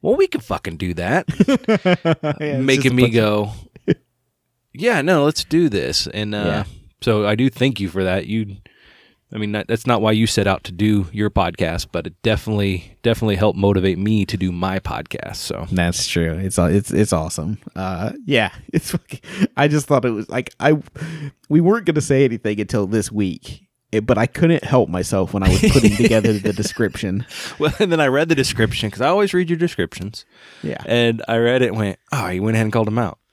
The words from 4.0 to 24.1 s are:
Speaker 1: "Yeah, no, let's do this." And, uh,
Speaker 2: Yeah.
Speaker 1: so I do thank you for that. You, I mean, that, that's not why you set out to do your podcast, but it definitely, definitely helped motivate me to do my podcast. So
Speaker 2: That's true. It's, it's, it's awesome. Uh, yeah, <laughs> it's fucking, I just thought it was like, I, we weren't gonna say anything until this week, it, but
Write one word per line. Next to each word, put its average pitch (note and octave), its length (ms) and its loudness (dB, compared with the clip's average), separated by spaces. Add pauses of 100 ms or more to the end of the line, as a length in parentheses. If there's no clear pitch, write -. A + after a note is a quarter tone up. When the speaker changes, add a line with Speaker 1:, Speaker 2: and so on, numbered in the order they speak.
Speaker 1:
"Yeah, F#3 280 0
no, D#3 220 4
let's D3+ 220 0
do D#3+ 240 2
this." D#2 380 -2
And, G#2+ 280 -6
uh, G#2 100 -4
Speaker 2:
Yeah. G#2 180 -2 (380)
Speaker 1:
so G#2+ 240 2
I G#2 100 2
do B2+ 140 2
thank B2+ 300 0
you G2 80 -4
for F#2 160 -2
that. F#2 240 -2
You, G#2 300 -6 (760)
I A2+ 40 -8
mean, G#2 160 -4
that, G#2 140 -4
that's A2+ 200 -2
not A#2 140 2
why A2 100 4
you A2 160 2
set G2+ 200 0
out F#2+ 180 0
to - 60 -12
do G2 400 2
your G#2 180 -2
podcast, E2+ 600 -2
but E2 160 -6
it D#2+ 140 -12
definitely, G2+ 840 -2
definitely A2+ 340 2
helped G2+ 200 2
motivate F#2+ 400 2
me G#2 280 0
to G2+ 120 -6
do F#2 140 -2
my F#2 280 -4
podcast. - 580 -10
So - 340 -8
Speaker 2:
That's F2 360 0
true. E2 260 0
It's, F#2 240 -4
it's, F2+ 340 2
it's G#2 220 2
awesome. D#2+ 440 -4 (180)
Uh, F#2 360 -6 (140)
yeah, A#2+ 260 2 (100)
<laughs> - 120 -16
it's - 180 -4
fucking, - 300 -10 (360)
I C#3+ 100 2
just D3 200 0
thought C3 180 0
it A#2+ 60 0
was A2 180 -6
like, - 300 -6
I, D3+ 180 4 (720)
we D3+ 120 6
weren't G3 240 2
gonna D3+ 160 0
say C#3 240 2
anything G#2+ 360 -2
until G#2 260 -2
this G#2 240 -2
week, G2+ 500 -4 (300)
it, A2 140 0
but A#2 120 2